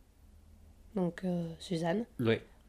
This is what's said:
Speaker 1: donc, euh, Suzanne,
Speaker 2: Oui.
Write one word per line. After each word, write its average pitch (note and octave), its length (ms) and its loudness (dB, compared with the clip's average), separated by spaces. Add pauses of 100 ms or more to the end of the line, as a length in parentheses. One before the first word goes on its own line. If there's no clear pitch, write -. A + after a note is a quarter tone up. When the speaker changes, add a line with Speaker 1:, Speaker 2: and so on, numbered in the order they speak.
(960)
Speaker 1:
donc, F3 280 0
euh, F3 220 0 (120)
Suzanne, F3 460 0 (140)
Speaker 2:
Oui. A2+ 200 4 (300)